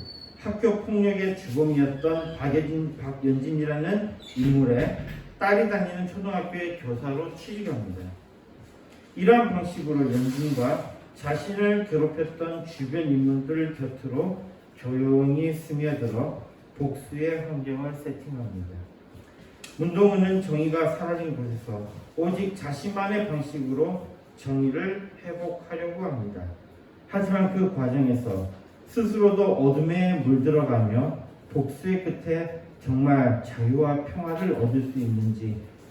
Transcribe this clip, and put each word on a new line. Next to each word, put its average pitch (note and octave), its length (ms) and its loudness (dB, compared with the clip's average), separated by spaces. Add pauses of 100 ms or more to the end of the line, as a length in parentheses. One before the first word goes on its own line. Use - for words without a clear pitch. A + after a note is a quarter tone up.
(400)
학교 G#3 460 0
폭력의 G3 520 2
주범이었던 D3 1000 0
박예진, D#3 600 -2
박연진이라는 D3+ 1120 0 (260)
인물의 C3 600 4 (400)
딸이 G3+ 320 4
다니는 F3+ 380 -2
초등학교의 F3 720 -6
교사로 C#3 560 -6
취직합니다. A#2+ 680 -8 (1160)
이러한 A3+ 320 6
방식으로 D3+ 500 -2
연진과 B2+ 920 0 (240)
자신을 G3+ 760 0
괴롭혔던 D#3+ 760 -2
주변 C#3 380 -4
인물들 C#3 720 2
곁으로 C3+ 680 -4 (360)
조용히 C3+ 760 2
스며들어 C#3+ 880 -2 (360)
복수의 D3+ 640 -4
환경을 C#3+ 540 -4
세팅합니다. A#2 760 -8 (1080)
문동은은 F#3+ 640 4
정의가 D#3 540 0
사라진 E3+ 400 -4
곳에서 A2+ 500 -8 (300)
오직 F#3 400 -2
자신만의 G3 720 -4
방식으로 D3 800 -2 (300)
정의를 D3+ 720 -2 (140)
회복하려고 E3+ 800 -8
합니다. A2+ 380 -6 (680)
하지만 F#3+ 440 2
그 F#3 220 2
과정에서 A#2+ 760 2 (380)
스스로도 G3+ 680 4
어둠에 D#3+ 640 4
물들어가며 B2+ 1000 4 (320)
복수의 F3+ 540 -2
끝에 E3 560 -4 (200)
정말 C3 600 4
자유와 C#3+ 600 2
평화를 E3+ 500 -2
얻을 A#2+ 280 2
수 C3 160 -4
있는지 A2 580 0 (340)